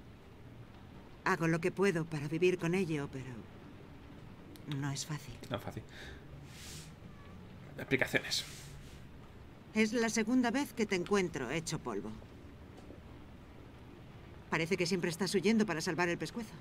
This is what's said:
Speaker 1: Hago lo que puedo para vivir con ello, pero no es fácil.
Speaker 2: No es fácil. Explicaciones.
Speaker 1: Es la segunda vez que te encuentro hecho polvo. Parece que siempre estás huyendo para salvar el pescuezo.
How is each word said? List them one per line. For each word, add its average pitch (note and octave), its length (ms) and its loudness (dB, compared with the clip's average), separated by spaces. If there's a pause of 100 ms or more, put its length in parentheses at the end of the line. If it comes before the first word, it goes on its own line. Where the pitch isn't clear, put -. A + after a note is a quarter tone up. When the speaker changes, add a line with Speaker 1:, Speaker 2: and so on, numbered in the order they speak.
(1300)
Speaker 1:
Hago E3 220 6
lo E3 140 6
que F3+ 100 4
puedo F3 340 6
para D3 220 -2
vivir F3 300 6
con E3+ 160 4
ello, D#3+ 400 2
pero C3 160 -6 (1500)
no C#3+ 140 0
es C#3+ 140 -4
fácil. D3 300 -6 (140)
Speaker 2:
No A#2+ 80 0
es - 60 -4
fácil. - 200 -6 (1900)
Explicaciones. - 680 2 (1300)
Speaker 1:
Es A3 180 6
la A3+ 160 6
segunda A#3 400 6
vez C4+ 240 2
que A3 140 2
te G3+ 80 2
encuentro E3+ 560 4
hecho D#3+ 260 0
polvo. G#2 320 -2 (2500)
Parece D#3+ 260 4
que F3 120 4
siempre F3 240 4
estás F3+ 240 2
huyendo G#3+ 320 8
para D#3+ 140 2
salvar F3 280 4
el E3+ 80 2
pescuezo. D#3+ 320 -4 (120)